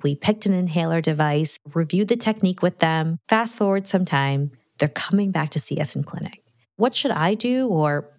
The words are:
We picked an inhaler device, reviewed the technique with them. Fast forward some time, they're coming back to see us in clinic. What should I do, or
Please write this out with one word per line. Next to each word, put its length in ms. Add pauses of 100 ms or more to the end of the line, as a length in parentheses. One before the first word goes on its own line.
We 100
picked 320
an 60
inhaler 480
device, 580 (160)
reviewed 320
the 100
technique 460
with 160
them. 400 (100)
Fast 300
forward 300
some 160
time, 480 (260)
they're 120
coming 420
back 200
to 60
see 220
us 160
in 80
clinic. 400 (320)
What 180
should 160
I 240
do, 320
or 520